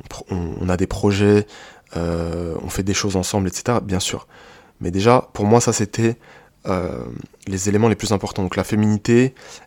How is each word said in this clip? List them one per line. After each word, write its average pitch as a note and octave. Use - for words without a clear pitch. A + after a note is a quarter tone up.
on, F2
on F2+
a F2+
des F#2
projets, G#2
euh, E2+
on -
fait -
des G2
choses G2+
ensemble, G#2
et F2
cetera, A#2+
bien F#2+
sûr. -
Mais F2
déjà, A2
pour G#2
moi, A#2
ça, A#2
c'était, A2+
euh, F2
les F#2+
éléments G#2+
les G#2
plus -
importants. G2+
Donc F2+
la F#2+
féminité, A2